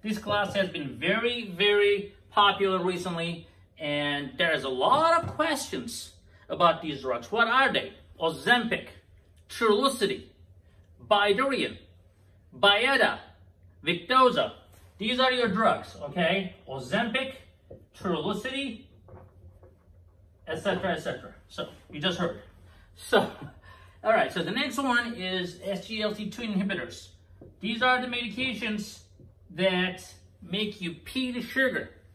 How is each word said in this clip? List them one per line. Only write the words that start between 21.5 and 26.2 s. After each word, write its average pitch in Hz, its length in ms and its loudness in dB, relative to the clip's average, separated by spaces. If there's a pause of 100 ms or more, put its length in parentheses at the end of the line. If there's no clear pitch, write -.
you 147 120 -12
just 175 180 -2
heard. - 240 -4 (540)
So, - 340 4 (340)
<laughs> - 400 -20
all 214 80 4
right, 202 200 4
so 180 100 -2
the 175 80 -2
next 262 260 -2
one 269 380 0
is 185 480 -6
S 190 240 -6
G 220 160 -6
L 214 100 0
T 214 160 -8